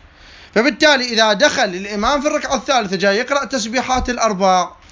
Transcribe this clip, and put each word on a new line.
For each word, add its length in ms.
فبالتالي 480
إذا 300
دخل 300
الإمام 580
في 60
الركعة 280
الثالثة 400
جاي 220
يقرأ 280
تسبيحات 640
الأرباع، 600